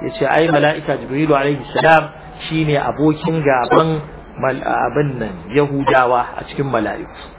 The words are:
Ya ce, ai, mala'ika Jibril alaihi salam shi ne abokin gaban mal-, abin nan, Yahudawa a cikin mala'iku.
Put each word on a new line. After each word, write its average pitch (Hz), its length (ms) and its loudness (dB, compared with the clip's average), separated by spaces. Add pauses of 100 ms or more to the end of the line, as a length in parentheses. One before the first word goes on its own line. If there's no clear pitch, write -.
Ya 139 80 -6
ce, - 140 -4
ai, 143 260 4
mala'ika 147 460 0
Jibril 135 340 -2
alaihi 139 400 0
salam 156 380 4 (400)
shi 160 160 0
ne 151 100 2
abokin 151 680 0
gaban 143 600 2 (360)
mal-, 131 240 -2
abin 123 560 0
nan, 107 160 -6 (160)
Yahudawa 135 880 2
a - 100 -10
cikin 139 220 -6
mala'iku. 113 540 -4 (180)